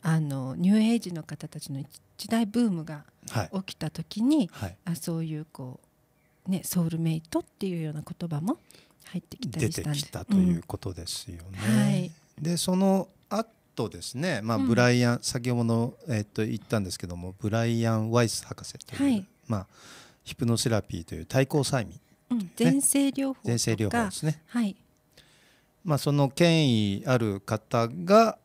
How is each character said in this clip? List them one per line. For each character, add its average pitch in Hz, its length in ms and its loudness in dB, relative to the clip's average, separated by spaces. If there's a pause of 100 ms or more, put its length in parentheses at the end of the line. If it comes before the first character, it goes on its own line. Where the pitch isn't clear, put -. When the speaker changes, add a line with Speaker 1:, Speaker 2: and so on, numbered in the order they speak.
Speaker 1:
あ 160 160 2
の、 135 360 -4
ニ 175 160 2
ュ 214 60 6
ー 220 140 4
エ 233 40 4
イ 226 40 2
ジ 180 120 -8
の 160 120 -8
方 - 240 -12
た 151 120 -12
ち - 120 -12
の 135 80 -6
一 - 480 -14
大 226 180 2
ブ 233 220 2
ー 202 40 2
ム 160 140 -4
が 151 180 -10 (260)
Speaker 2:
は - 140 0
い。 - 60 -6 (140)
Speaker 1:
起 - 120 -12
き - 20 -20
た 156 120 -4
時 - 320 -8
に、 262 300 2
Speaker 2:
は - 160 -8
い。 90 180 -10
Speaker 1:
あ、 170 100 -2
そ 165 240 -6
う 165 40 -4
い 156 160 -6
う 156 120 -10
こ 127 280 -14 (680)
う、 185 40 -2
ね、 190 120 0
ソ - 180 -2
ウ 165 80 0
ル 165 80 -4
メ 165 180 0
イ 160 60 -4
ト - 180 -4
っ - 40 -6
て - 240 -8
い 175 120 -4
う - 20 -4
よ 156 100 -6
う - 20 -8
な 151 80 -10
言 - 280 -10
葉 147 120 -2
も 233 160 -2 (480)
入 - 140 -8
っ - 40 -14
て - 140 -18
き - 100 -8
た 139 120 -6
り 110 120 0
し - 40 -8
た - 60 -4
ん - 20 -6
で。 151 80 -4
Speaker 2:
出 143 100 -4
て - 60 -8
き - 40 -20
た - 140 -8
と - 80 -2
い 90 240 4
う 82 80 -8
こ - 120 -8
と 95 160 -8
で 87 140 -10
す - 220 -10
よ 87 80 -12
ね。 85 60 -16 (260)
Speaker 1:
う - 20 4
ん。 214 80 6
は 208 120 4
い。 185 200 0 (300)
Speaker 2:
で、 165 160 -2
そ 185 180 0
の 190 340 2 (200)
後 - 600 -6
で 87 120 -14
す - 140 -10
ね、 143 260 -2
ま 113 140 0
あ、 - 20 0
Speaker 1:
う - 40 0
ん。 135 60 0
Speaker 2:
ブ 120 80 4
ラ 123 160 6
イ 123 140 4
ア 120 100 4
ン、 - 60 -6
先 123 300 -4
ほ 120 60 0
ど 120 60 2
の、 117 300 2 (160)
え 110 120 0
っ - 20 -4
と、 107 220 -4
言 120 100 -4
っ - 40 -6
た - 200 -2
ん 101 40 -2
で 90 80 -6
す - 60 -10
け - 100 -10
ど 87 80 -8
も、 90 240 -10
ブ 107 100 -2
ラ 113 160 2
イ 117 200 0
ア 113 100 2
ン・ 110 160 0
ワ 120 120 6
イ 113 60 2
ス - 160 -6
博 - 200 -14
士 - 80 -14
と - 220 -16
い - 20 -10
う、 277 60 0
Speaker 1:
は 285 60 4
い。 208 160 0 (220)
Speaker 2:
ま 110 100 -2
あ、 95 100 -6 (560)
ヒ - 120 -14
プ 123 100 -2
ノ 117 120 4
セ - 120 0
ラ 107 120 4
ピ - 180 -8
ー 82 40 -10
と - 100 -12
い 80 80 -8
う 82 40 -10
対 135 200 2
抗 147 140 0
催 127 260 0
眠。 - 140 -16 (320)
Speaker 1:
う 247 40 0
ん。 233 40 0
Speaker 2:
ね。 180 100 -6 (100)
Speaker 1:
前 262 220 4
世 277 280 2
療 269 200 -4
法 262 60 -6
と - 60 -20
か。 208 60 -6
Speaker 2:
前 120 120 2
世 - 140 2
療 107 160 0
法 226 200 -2
で - 60 -10
す - 100 -6
ね。 151 220 -2
Speaker 1:
は 240 160 -2
い。 196 120 -4 (1080)
Speaker 2:
ま 156 120 0
あ、 - 20 0
そ 143 140 0
の 143 180 4
権 165 400 4
威 104 360 2
あ 131 120 4
る 104 220 0
方 117 480 -2
が 190 580 4